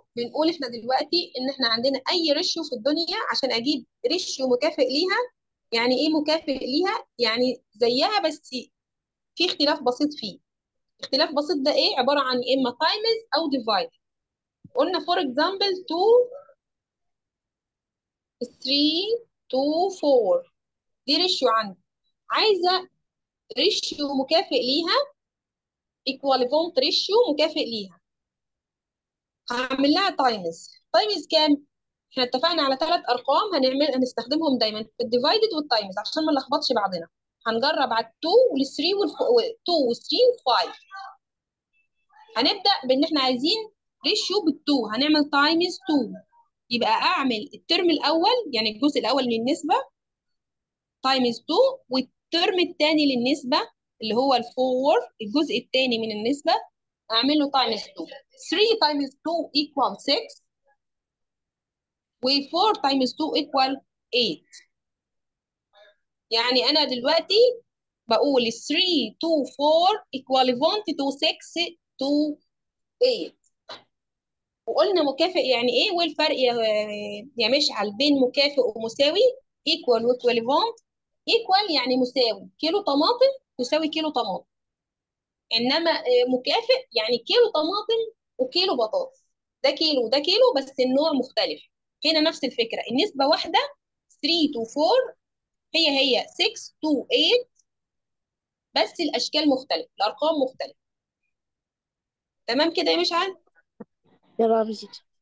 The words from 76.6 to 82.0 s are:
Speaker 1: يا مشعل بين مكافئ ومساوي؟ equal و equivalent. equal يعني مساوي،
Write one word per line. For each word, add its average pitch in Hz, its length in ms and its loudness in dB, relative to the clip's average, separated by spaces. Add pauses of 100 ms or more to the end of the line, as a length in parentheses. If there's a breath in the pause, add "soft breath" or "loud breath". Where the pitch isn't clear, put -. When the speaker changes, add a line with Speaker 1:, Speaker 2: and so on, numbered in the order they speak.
Speaker 1:
يا 226 200 2
مشعل 214 400 -2
بين 277 220 4
مكافئ 285 420 0 (140)
ومساوي؟ 277 440 -2 (500)
equal 240 320 2
و 240 120 2
equivalent. 247 680 0 (480)
equal 403 460 2
يعني 254 220 0
مساوي، 240 520 0 (100)